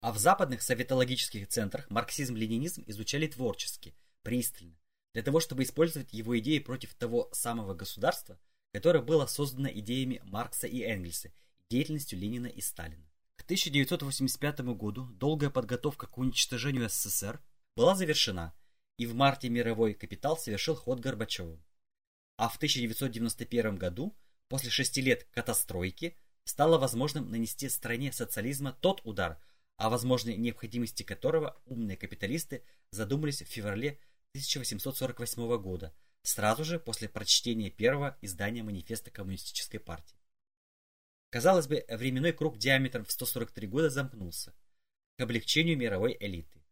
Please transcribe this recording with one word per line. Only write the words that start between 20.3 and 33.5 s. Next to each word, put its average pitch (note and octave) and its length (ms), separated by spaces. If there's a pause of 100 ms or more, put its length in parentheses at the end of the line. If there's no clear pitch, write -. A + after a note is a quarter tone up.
совершил A2+ 360
ход B2+ 260
Горбачёвым. G#2 640 (720)
А A2+ 120
в - 100
тысяча C#3+ 220
девятьсот A#2+ 300
девяносто A#2 340
первом A2 320
году, F2+ 400 (320)
после C3+ 220
шести C3+ 300
лет C3 320
катастройки, G2+ 840 (280)
стало D#3+ 340
возможным C3+ 520
нанести A2+ 380
стране A#2+ 440
социализма C3 600
тот F#3 320
удар, F#2 380 (340)
о A2 140
возможной A#2+ 460
необходимости A#2 680
которого D3+ 600
умные A2+ 320
капиталисты C#3+ 680 (260)
задумались C#3 520
в E2 40
феврале A2 520 (360)